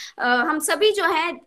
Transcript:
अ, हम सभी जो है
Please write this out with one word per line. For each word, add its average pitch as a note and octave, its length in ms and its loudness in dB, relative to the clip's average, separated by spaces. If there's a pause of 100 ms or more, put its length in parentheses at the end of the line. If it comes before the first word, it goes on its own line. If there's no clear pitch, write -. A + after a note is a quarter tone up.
(180)
अ, B3+ 80 -2
हम B3 320 2
सभी G4 340 2
जो G4 120 -2
है E4+ 280 0 (140)